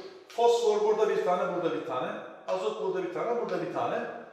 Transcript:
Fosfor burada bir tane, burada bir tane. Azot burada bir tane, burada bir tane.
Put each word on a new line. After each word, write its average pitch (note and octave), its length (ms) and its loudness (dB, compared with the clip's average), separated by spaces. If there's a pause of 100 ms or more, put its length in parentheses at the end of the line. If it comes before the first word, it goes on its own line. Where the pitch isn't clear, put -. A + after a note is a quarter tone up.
(280)
Fosfor A#4 520 4
burada - 280 4
bir - 160 2
tane, F3+ 300 2
burada E3+ 220 0
bir - 100 -4
tane. D#3+ 260 -4 (360)
Azot F#3 340 -2
burada F#3 260 -2
bir D#3+ 60 -8
tane, A#3 260 0
burada F3+ 220 -2
bir - 120 -6
tane. - 320 -2 (260)